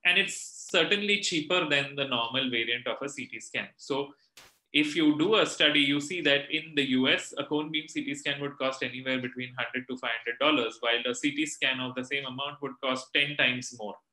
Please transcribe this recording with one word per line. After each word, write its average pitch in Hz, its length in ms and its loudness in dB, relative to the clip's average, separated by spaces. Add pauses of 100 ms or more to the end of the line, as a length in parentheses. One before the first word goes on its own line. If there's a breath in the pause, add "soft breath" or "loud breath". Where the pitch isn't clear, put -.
And 180 140 6
it's - 500 -4
certainly 202 520 2
cheaper 175 460 0
than 139 280 0
the 139 100 -2
normal 127 460 -2
variant 120 340 -2
of 113 160 -2
a 143 80 -6
C 123 160 -10
T 110 140 -14
scan. 104 380 -8
So 143 360 -4 (580 loud breath)
if 151 240 2
you 151 220 6
do 190 180 4
a 175 120 6
study, 147 320 4
you 143 200 2
see 175 220 -4
that 143 300 2
in 160 240 -4
the 135 140 2
U 127 180 4
S, 170 320 0
a 139 40 -4
cone 151 280 -2
beam 156 160 -4
C 147 160 -6
T 139 100 -6
scan 143 280 -4
would 139 180 -6
cost 131 240 -2
anywhere 131 360 -4
between 123 380 -8
hundred 127 300 -4
to 127 100 -6
five 120 140 -2 (120)
hundred 117 160 -4
dollars, 131 420 2
while 120 300 2
a 120 40 -2
C 143 160 0
T 151 160 -2
scan 131 320 -2
of 127 160 -6
the 127 80 -4
same 139 220 -4
amount 139 360 -8
would 131 120 -6 (100)
cost 131 320 -2
ten 147 220 2
times 123 420 0
more. 104 160 -8 (180)